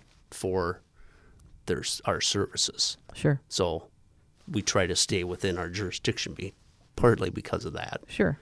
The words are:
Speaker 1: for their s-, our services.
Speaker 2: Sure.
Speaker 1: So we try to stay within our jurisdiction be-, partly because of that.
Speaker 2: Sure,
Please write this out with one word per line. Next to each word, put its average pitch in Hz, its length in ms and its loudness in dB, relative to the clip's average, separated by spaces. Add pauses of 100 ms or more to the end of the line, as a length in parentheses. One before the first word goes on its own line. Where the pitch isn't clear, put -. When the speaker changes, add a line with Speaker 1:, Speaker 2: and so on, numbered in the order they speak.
(300)
Speaker 1:
for 92 520 -2 (840)
their - 140 0
s-, - 240 -4
our 92 160 0
services. - 760 0 (180)
Speaker 2:
Sure. 147 340 2
Speaker 1:
So 82 400 0 (600)
we 110 140 0
try 95 240 2
to 87 80 0
stay 90 300 2
within 90 340 -2
our 87 100 -4
jurisdiction 95 640 -4
be-, 90 200 -10 (400)
partly 107 360 6
because - 340 -4
of 80 80 -6
that. - 340 -8
Speaker 2:
Sure, 156 360 0